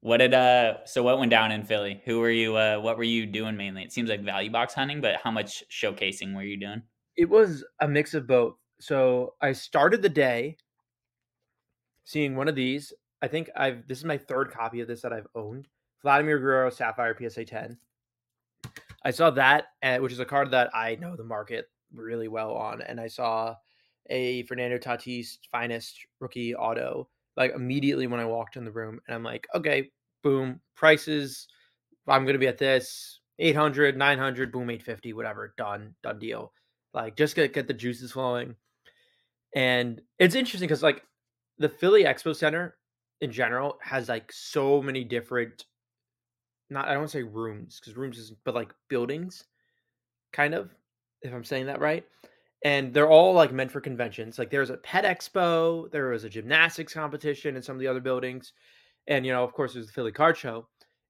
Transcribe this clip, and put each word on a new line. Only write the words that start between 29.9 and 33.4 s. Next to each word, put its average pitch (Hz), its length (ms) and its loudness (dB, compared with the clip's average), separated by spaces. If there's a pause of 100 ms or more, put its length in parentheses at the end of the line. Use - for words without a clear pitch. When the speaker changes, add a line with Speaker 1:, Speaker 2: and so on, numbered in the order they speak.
Speaker 2:
boom, 135 380 0 (140)
prices, 151 720 2 (600)
I'm 135 180 4
gonna 135 140 2
be 131 80 4
at 123 100 -2
this, 131 640 -2 (200)
eight 160 160 4